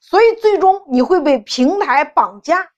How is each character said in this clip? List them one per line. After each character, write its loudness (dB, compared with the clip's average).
所 0
以 4
最 0
终 0
你 0
会 0
被 0
平 -4
台 -2
绑 -4
架。 -4